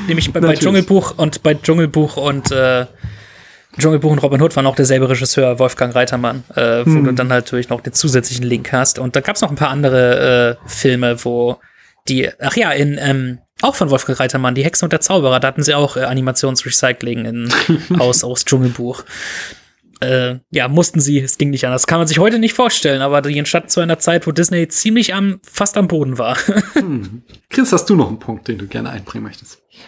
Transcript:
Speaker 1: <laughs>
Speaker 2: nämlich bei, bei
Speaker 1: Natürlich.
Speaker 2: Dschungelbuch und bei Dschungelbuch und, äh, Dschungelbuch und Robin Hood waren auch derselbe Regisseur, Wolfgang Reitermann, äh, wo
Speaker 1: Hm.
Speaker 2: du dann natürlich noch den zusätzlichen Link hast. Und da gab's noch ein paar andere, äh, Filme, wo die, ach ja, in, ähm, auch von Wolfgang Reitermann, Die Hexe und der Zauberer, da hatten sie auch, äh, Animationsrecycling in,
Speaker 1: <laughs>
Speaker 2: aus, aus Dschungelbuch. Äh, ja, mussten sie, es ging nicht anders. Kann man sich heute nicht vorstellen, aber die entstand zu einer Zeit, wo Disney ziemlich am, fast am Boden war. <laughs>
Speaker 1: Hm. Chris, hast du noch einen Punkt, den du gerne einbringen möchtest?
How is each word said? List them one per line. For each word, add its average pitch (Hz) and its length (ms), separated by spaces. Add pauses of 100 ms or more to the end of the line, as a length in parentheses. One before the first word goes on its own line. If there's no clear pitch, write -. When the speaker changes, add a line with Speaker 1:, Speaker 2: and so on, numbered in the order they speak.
Speaker 1:
<laughs> - 60
Speaker 2:
nämlich 165 280
bei, 170 60
bei 165 80
Speaker 1:
Natürlich. 151 160
Speaker 2:
Dschungelbuch 190 520
und 151 260
bei 151 120
Dschungelbuch 156 640
und, 139 320
äh, 127 340 (960)
Dschungelbuch 156 320
und 147 100
Robin 139 200
Hood 160 160
waren 135 100
auch 135 80
derselbe 131 340
Regisseur, 127 520
Wolfgang 123 340
Reitermann, 123 480 (140)
äh, 117 280
wo 160 100
Speaker 1:
Hm. 151 100
Speaker 2:
du 131 80
dann 127 160
natürlich 123 400
noch 117 140
den 120 100
zusätzlichen 127 520
Link 123 280
hast. 131 260
Und 127 160
da 143 60
gab's 202 220
noch 170 80
ein 143 60
paar 147 120
andere, 127 960
äh, - 40
Filme, 123 560
wo 120 340 (500)
die, 131 200 (120)
ach 139 160
ja, 202 160
in, 143 260
ähm, 131 400 (220)
auch 277 160
von 156 140
Wolfgang 131 280
Reitermann, 131 380
Die 135 80
Hexe 170 200
und 160 80
der 160 100
Zauberer, 139 360
da 135 100
hatten 135 140
sie 151 120
auch, 143 220
äh, 127 80
Animationsrecycling 127 1200
in, 117 260 (220)
Speaker 1:
<laughs> 170 260
Speaker 2:
aus, 123 240
aus 123 220
Dschungelbuch. 127 580 (960)
Äh, 127 360 (140)
ja, 127 180
mussten 160 320
sie, 143 180
es 131 200
ging 143 120
nicht 135 160
anders. 127 220
Kann 165 100
man 170 80
sich 156 140
heute 220 180
nicht 220 160
vorstellen, 147 480
aber 143 180
die 143 160
entstand 147 360
zu - 80
einer 165 180
Zeit, 165 300
wo - 40
Disney 170 360
ziemlich 220 440
am, 196 300
fast - 340
am 196 120
Boden 139 300
war. 120 240
<laughs> - 40 (280)
Speaker 1:
Hm. 120 480 (280)
Chris, - 220
hast 180 180
du 196 60
noch 127 120
einen 107 120
Punkt, - 260
den 113 120
du 101 100
gerne 117 220
einbringen 110 340
möchtest? - 360 (280)